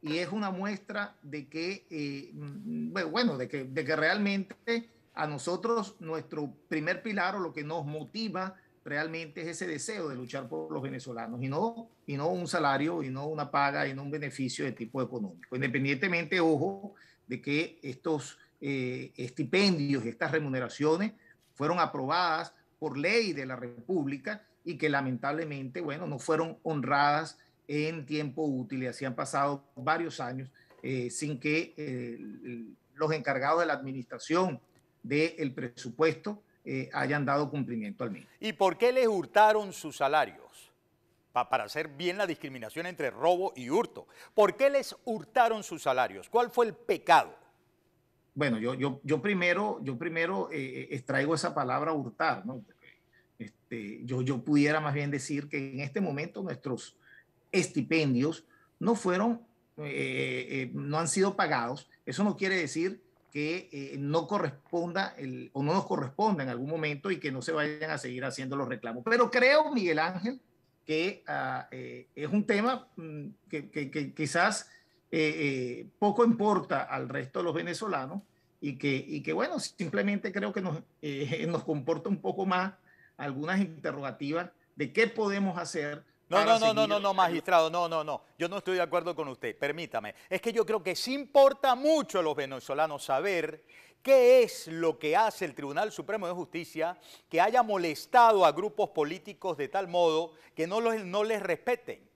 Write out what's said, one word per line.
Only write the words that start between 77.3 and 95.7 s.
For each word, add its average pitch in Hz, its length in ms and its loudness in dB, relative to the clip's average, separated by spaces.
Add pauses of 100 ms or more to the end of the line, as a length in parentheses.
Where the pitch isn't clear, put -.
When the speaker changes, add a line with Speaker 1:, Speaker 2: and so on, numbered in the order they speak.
Speaker 1:
de 180 40 0
los 165 100 0
venezolanos 170 680 -4 (380)
y 139 180 -6
que, 143 160 0
y 143 280 -4
que, 156 100 -4
bueno, 269 260 -2
simplemente 202 760 -2
creo 202 200 -2
que 208 80 -4
nos, 170 180 -2 (240)
eh, 143 440 -4
<laughs> - 20 0
nos 170 160 -2
comporta 156 440 -2
un 202 120 0
poco 190 260 -2
más 190 280 0 (420)
algunas 147 440 -2
interrogativas 147 880 -4 (260)
de 147 160 -4
qué 220 160 4
podemos 196 500 0
hacer 147 460 -6 (240)
Speaker 2:
No, 170 80 4
Speaker 1:
para 208 80 8
Speaker 2:
no, 226 160 8
no, 220 140 4
no, 214 80 4
Speaker 1:
seguir 214 60 4
Speaker 2:
no, 208 120 2
no, 196 140 2
magistrado, 170 560 6
no, 170 180 0
no, 160 160 -2
no. 151 180 -6 (160)
Yo 170 100 0
no 196 100 -4
estoy 185 180 -2
de 180 60 4
acuerdo 170 340 0
con 151 100 -4
usted, 123 320 -6
permítame. 139 560 -4 (140)
Es 185 120 -2
que 233 120 -2
yo 226 120 4
creo 214 160 0
que 175 140 -2
sí 247 180 -4
importa 269 640 6
mucho 277 460 2
a - 20 4
los 151 140 2
venezolanos 139 680 -2
saber 156 600 0 (400)
qué 254 400 10
es - 240 -6
lo 165 280 2
que 151 200 2
hace 214 280 2
el 147 120 -6
Tribunal 151 340 -2